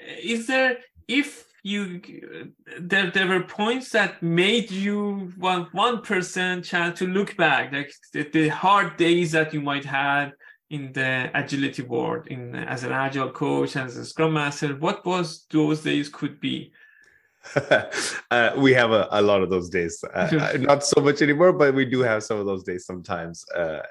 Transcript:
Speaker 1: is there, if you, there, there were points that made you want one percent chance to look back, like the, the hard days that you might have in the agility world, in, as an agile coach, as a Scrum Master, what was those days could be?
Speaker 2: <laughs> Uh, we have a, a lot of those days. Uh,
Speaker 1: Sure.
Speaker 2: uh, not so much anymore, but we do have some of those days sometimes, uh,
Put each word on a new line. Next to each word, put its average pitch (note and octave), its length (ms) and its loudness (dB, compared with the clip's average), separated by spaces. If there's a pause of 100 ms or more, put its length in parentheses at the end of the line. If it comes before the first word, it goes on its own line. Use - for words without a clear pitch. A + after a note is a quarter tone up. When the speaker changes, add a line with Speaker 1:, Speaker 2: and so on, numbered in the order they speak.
(340)
Speaker 1:
is A3+ 140 -4
there, C4 320 2 (280)
if C#4 380 -2 (160)
you, G3 400 -6 (800)
there, F3+ 320 0
there F#3+ 160 2
were F3+ 160 2
points A#3+ 480 -2
that G3 320 0
made G3+ 480 2
you G3+ 640 -2
want F3+ 380 -2
one A#3 260 0
percent F3+ 640 -4
chance F3 340 -2
to F#3 80 -2
look G3 300 -2
back, C3 340 2
like C#3 200 -6 (220)
the, D3 100 -4
the D#3 240 2
hard F#3 500 2
days E3+ 360 2
that D#3 200 2
you D3+ 80 -4
might C#3+ 240 -4
have C#3+ 460 0 (400)
in C#3 220 -8
the C3 420 -2
agility C#3 480 -4
world, A#2+ 440 -4
in, B2 280 -12
as B2+ 280 -8
an B2+ 80 -6
agile C3+ 380 -2
coach, C#3 460 -2
as B2+ 220 -6
a A#2 80 -10
Scrum D#3+ 280 0
Master, D3 420 -2
what F#3 300 -4
was F3 460 -4
those D#3 320 2
days C#3+ 260 -2
could - 300 -10
be? C3 320 -6 (840)
Speaker 2:
<laughs> C#3 60 4 (680)
Uh, A#2 260 4
we C3+ 160 8
have A#2+ 180 6
a, G2+ 200 6
a G#2 100 4
lot G2+ 220 6
of F2 80 0
those F2 180 0
days. E2+ 340 -2 (100)
Uh, F#2 140 0
Speaker 1:
Sure. D3+ 140 2
Speaker 2:
uh, - 160 0
not C#3 260 4
so - 160 2
much C#3+ 220 2
anymore, D#3 320 6
but C#3+ 220 4
we C3+ 100 2
do B2+ 160 0
have A2 220 2
some G#2+ 160 -4
of G2 80 -4
those F#2+ 160 -4
days F2+ 220 -8
sometimes, E2+ 600 -8 (100)
uh, D#2+ 240 -2 (120)